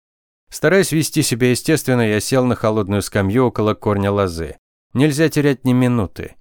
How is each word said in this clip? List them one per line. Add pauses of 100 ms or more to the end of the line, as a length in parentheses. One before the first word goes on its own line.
(520)
Стараясь
вести
себя
естественно,
я
сел
на
холодную
скамью
около
корня
лозы. (360)
Нельзя
терять
ни
минуты.